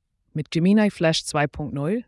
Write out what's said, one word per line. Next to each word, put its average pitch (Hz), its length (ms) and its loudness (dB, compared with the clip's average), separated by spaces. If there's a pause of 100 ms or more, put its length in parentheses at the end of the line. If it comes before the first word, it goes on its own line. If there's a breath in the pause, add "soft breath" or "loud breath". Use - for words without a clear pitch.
(380)
Mit 151 140 -8
Gemini 202 400 4
Flash 165 320 0
zwei 151 240 -2
Punkt - 260 -8
null 160 340 -4